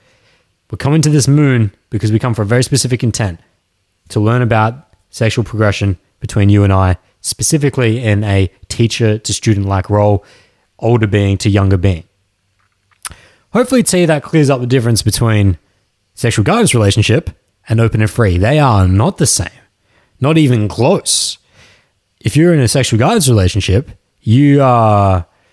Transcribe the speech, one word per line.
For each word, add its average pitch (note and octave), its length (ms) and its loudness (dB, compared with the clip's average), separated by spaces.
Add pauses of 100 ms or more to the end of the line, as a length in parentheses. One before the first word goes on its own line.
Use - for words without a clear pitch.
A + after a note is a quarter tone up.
(720)
We're A2+ 60 -14
coming D3+ 240 0
to D3+ 80 2
this C#3+ 180 2
moon C3+ 460 2 (160)
because G#2+ 240 -2
we A2 60 2
come B2 140 -4
for G#2+ 100 -4
a - 20 -2
very A#2+ 180 0
specific B2+ 400 -2
intent, G#2 380 -4 (640)
to - 140 -4
learn A#2 200 0
about A2+ 460 -2 (220)
sexual A2+ 340 -4
progression G#2 540 -2 (240)
between G2+ 260 0
you G2+ 160 4
and G2 80 2
I, F#2+ 260 2 (220)
specifically C3 800 -2
in G#2+ 220 0
a G2 260 0 (200)
teacher A2 480 -2
to - 160 -8
student-like G2 560 -2
role, G#2 340 2 (560)
older A#2 280 0
being G2 320 0
to A2 100 -2
younger G2 260 2
being. F2+ 300 -2 (1500)
Hopefully, B3 320 0
T, F3+ 220 0
that D3+ 180 0
clears D3+ 260 2
up C3 120 0
the B2 60 -6
difference A#2 340 0
between G#2 560 0 (560)
sexual A2 320 -2
guidance F#3+ 280 0
relationship A2 580 0 (360)
and A2+ 140 0
open A2 180 0
and G#2+ 100 0
free. G2 280 0
They A2 200 0
are A2 300 2
not G#2+ 300 0
the E3 100 0
same, - 220 -4 (720)
not D3+ 160 0
even B2 320 2
close. - 680 -2 (840)
If - 160 -2
you're E3+ 160 4
in D3+ 80 2
a A#2 80 2
sexual B2 280 -2
guidance D#3+ 300 0
relationship, G2+ 640 0 (300)
you C#3+ 400 2
are, G#2 640 2 (280)